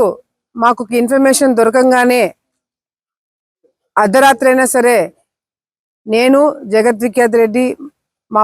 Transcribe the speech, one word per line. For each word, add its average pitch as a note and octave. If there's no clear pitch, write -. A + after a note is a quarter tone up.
మాకు A#3
ఒక G#3+
ఇన్ఫర్మేషన్ C4+
దొరకంగానే B3
అర్ధరాత్రి C4
అయినా C4
సరే A#3+
నేను, B3
జగత్ A3
విఖ్యాత్ A#3+
రెడ్డి, A3+
మా G#3+